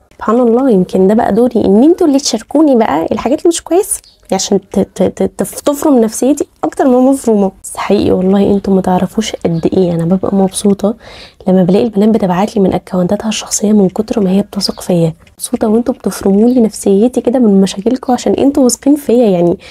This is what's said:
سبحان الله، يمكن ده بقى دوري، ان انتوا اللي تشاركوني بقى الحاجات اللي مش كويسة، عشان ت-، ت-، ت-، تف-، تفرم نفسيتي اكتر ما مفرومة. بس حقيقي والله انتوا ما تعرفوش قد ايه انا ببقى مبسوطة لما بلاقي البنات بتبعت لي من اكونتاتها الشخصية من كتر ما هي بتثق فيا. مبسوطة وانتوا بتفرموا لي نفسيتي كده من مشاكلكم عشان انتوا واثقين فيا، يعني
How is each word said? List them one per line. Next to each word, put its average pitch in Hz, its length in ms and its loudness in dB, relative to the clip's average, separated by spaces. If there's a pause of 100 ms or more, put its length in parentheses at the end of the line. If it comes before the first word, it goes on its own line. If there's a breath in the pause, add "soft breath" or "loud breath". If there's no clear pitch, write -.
(180)
سبحان 226 220 -2
الله، 254 300 2
يمكن 190 380 2
ده 202 60 2
بقى 220 200 0
دوري، 208 320 0
ان 202 180 4
انتوا 349 240 2
اللي 277 120 2
تشاركوني 277 560 0
بقى 233 360 0
الحاجات 233 280 -2
اللي - 80 0
مش 339 160 -2
كويسة، - 380 -2 (320)
عشان 190 260 0 (120)
ت-، - 80 -2
ت-، - 240 -2
ت-، 190 340 -2
تف-، - 240 -6
تفرم 294 380 0
نفسيتي 247 480 -2 (160)
اكتر 339 240 -2
ما 247 120 4
مفرومة. 226 520 2 (120)
بس - 140 -18
حقيقي - 340 0
والله 190 400 2
انتوا 196 220 0
ما 190 80 2
تعرفوش 185 540 -2
قد 170 380 -2
ايه 180 200 0
انا 165 120 -2
ببقى 185 300 -2
مبسوطة 196 600 0 (520 loud breath)
لما 185 160 4
بلاقي 185 220 2
البنات 214 240 0
بتبعت 208 460 0
لي 208 60 0
من 185 120 0
اكونتاتها 185 560 -4
الشخصية - 440 -4
من 196 160 4
كتر 214 300 -4
ما 185 120 0
هي 190 100 2
بتثق - 400 -6
فيا. 165 320 0 (240)
مبسوطة - 300 -4
وانتوا 233 260 0
بتفرموا 202 560 0
لي 254 120 2
نفسيتي 214 600 0
كده 240 180 0
من 202 220 4
مشاكلكم 233 520 -2
عشان 226 200 -2
انتوا 277 300 2
واثقين 262 320 0
فيا، 247 340 0
يعني 175 280 0 (140 loud breath)